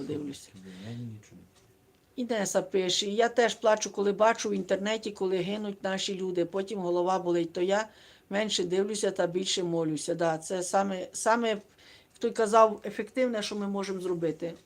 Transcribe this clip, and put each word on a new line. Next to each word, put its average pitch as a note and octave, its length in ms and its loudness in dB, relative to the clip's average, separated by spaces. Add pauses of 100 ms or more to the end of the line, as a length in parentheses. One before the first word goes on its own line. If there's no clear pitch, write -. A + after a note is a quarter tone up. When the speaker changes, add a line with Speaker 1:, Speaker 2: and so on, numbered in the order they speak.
Speaker 1:
подивлюся. D3 500 -8
Speaker 2:
паршивий F#2+ 200 -20 (120)
день? A#2 160 -10
Я A#2+ 40 -10
нічого A2 320 -16
не F2 60 -20 (760)
Speaker 1:
Інеса G#3+ 460 0
пише: F#3 440 0
"Я A3+ 220 2
теж A#3 260 2
плачу, G#3+ 360 2
коли G3+ 220 0
бачу A3 360 4
в G3+ 40 0
інтернеті, G3 580 -2
коли F#3+ 260 -2
гинуть G3+ 480 -4
наші F#3+ 300 -2
люди. F3+ 300 0
Потім G3 340 -4
голова F3+ 400 2
болить. E3+ 340 0
То F3+ 100 -2
я G3+ 260 2 (420)
менше G3+ 340 0
дивлюся G3 460 0
та F#3+ 160 0
більше F#3 380 -2
молюся". E3 500 0
Да, E3 240 0
це F3+ 240 -4
саме, F#3+ 500 0
саме, A#3 360 2
як G#3 120 0 (580)
той A#3+ 120 0
казав, A3 540 6
ефективне, A3+ 580 -2
що G#3 140 -6
ми G3+ 120 -4
можемо G3 320 -4
зробити. E3+ 540 -2 (120)